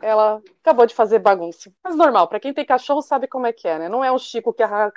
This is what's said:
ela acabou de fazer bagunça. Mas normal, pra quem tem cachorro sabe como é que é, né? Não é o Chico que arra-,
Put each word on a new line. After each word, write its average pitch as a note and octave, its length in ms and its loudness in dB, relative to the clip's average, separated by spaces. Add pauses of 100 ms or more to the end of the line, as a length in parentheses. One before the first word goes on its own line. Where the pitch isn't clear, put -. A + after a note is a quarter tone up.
ela G#3+ 400 0 (200)
acabou A#3+ 240 4
de A3+ 80 0
fazer A3 260 2
bagunça. F3+ 520 -2 (120)
Mas F4+ 120 -8
normal, B3+ 320 4
pra G#3+ 120 -8
quem C4+ 140 -8
tem C#4+ 120 -6
cachorro C#4+ 360 -2
sabe C4 260 -4
como B3+ 180 -6
é A#3 80 -4
que G#3+ 140 -12
é, D#3+ 120 -4
né? E3 100 -8
Não B3 140 -4
é B3+ 80 0
o B3+ 80 0
Chico A#3 340 -6
que A3+ 100 -2
arra-, G#3 340 -2